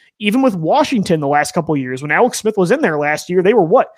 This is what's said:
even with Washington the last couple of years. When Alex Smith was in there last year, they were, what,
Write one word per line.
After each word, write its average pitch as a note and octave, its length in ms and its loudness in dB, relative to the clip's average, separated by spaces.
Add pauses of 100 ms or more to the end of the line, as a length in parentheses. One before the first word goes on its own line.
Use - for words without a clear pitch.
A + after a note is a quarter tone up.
(180)
even G#3+ 240 0
with B3 120 2
Washington F#3 680 0
the D3 80 -2
last D3 260 0
couple D#3+ 200 -2
of C#3 60 -2
years. C3 220 -8
When D3 100 -6
Alex A3 280 0
Smith G#3+ 180 -2
was F3+ 140 2
in D4 100 0
there D#3+ 160 0
last D3 320 -4
year, F3+ 120 2
they G3+ 120 2
were, G3+ 100 4
what, G#3 340 2